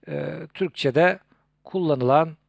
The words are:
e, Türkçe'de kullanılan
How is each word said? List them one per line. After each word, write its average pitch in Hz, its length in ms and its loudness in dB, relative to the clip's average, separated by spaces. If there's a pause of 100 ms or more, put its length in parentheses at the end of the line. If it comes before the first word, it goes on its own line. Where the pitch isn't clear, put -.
e, 147 260 -6 (200)
Türkçe'de 170 640 0 (440)
kullanılan 156 720 0 (120)